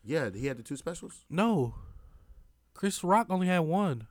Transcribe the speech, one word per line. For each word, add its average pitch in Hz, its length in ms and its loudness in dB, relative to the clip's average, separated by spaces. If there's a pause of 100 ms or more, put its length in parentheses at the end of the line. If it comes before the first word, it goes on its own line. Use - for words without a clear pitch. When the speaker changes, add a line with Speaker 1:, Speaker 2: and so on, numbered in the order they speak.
Speaker 1:
yeah, 127 320 -2
he 123 120 -4
had 131 100 -4
the 117 60 -16
two 143 120 -8
specials? - 540 -10
Speaker 2:
No. 170 460 2 (960)
Chris - 300 -2
Rock 208 260 4
only 185 180 2
had 180 120 4
one. 160 520 0